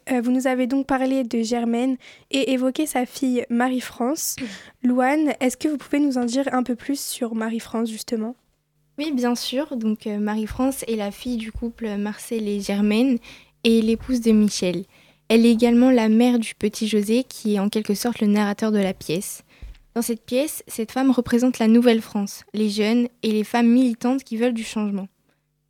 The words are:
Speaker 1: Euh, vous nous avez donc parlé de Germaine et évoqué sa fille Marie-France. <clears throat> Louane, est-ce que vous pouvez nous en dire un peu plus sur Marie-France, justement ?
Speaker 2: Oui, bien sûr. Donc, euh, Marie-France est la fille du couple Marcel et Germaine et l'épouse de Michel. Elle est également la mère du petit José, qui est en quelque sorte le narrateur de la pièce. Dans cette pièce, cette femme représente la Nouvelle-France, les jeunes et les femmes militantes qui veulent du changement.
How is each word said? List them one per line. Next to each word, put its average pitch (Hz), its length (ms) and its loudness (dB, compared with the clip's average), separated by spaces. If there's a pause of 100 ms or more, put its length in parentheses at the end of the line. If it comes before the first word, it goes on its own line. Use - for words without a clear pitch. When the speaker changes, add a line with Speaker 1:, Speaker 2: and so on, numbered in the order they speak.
(120)
Speaker 1:
Euh, 247 80 0
vous 240 120 0
nous 254 160 2
avez 254 180 0
donc 269 220 -2
parlé 262 360 0
de 226 200 -2
Germaine 233 520 0 (360)
et 269 220 0
évoqué 262 340 0
sa 247 180 -2
fille 247 460 -2
Marie-France. 254 840 -2 (240)
<clears throat> - 240 -20
Louane, 262 560 2
est-ce 254 180 -2
que - 100 -2
vous 302 100 -2
pouvez - 220 -2
nous 277 180 2
en 247 80 0
dire 262 260 -2
un 254 120 0
peu 240 120 -4
plus 277 240 -6
sur - 360 -6
Marie-France, 226 560 -4
justement ? 220 440 -6 (600)
Speaker 2:
Oui, 302 140 -4
bien 240 240 0
sûr. 269 420 -4
Donc, 220 300 -4
euh, 208 100 -4
Marie-France 214 680 -2
est 226 80 -2
la 202 160 -4
fille 247 260 -8
du 220 140 -8
couple 233 360 -8 (100)
Marcel 208 500 -6
et 202 140 -2
Germaine 208 580 2 (440)
et 226 200 4
l'épouse 226 380 -2
de 226 100 2
Michel. 196 540 2 (420)
Elle 226 180 6
est 240 60 8
également 240 400 6
la 220 180 4
mère 240 300 6
du - 160 -6
petit 214 320 -2
José, 214 360 2
qui - 300 -4
est 202 60 0
en 196 100 0
quelque 214 240 -2
sorte 226 280 -4
le 214 60 2
narrateur 208 440 0
de 208 80 2
la 190 160 -2
pièce. - 480 -6 (500)
Dans 233 80 -4
cette 226 240 -6
pièce, 269 420 -4
cette - 240 -8
femme 262 200 2
représente 247 480 2
la 226 80 4
Nouvelle-France, 226 760 2 (120)
les 214 140 0
jeunes 220 380 2 (140)
et 220 100 -2
les 214 120 0
femmes 233 260 2
militantes 247 540 2
qui - 120 -10
veulent 240 160 0
du 226 120 -4
changement. 202 440 -4 (640)